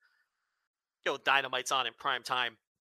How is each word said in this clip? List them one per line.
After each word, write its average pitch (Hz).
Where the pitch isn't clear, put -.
you 160
know, 139
Dynamite's 135
on 131
in 113
prime 127
time 120